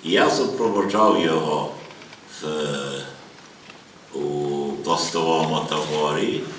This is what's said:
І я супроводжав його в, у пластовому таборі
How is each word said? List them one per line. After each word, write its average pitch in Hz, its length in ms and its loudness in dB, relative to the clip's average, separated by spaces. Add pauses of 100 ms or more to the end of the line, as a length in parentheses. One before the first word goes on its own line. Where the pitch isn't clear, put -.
І 80 80 -2
я 135 180 6
супроводжав 107 920 4
його 80 500 2 (680)
в, 76 60 -6 (1700)
у 71 540 -2 (120)
пластовому 80 880 2
таборі - 720 0 (180)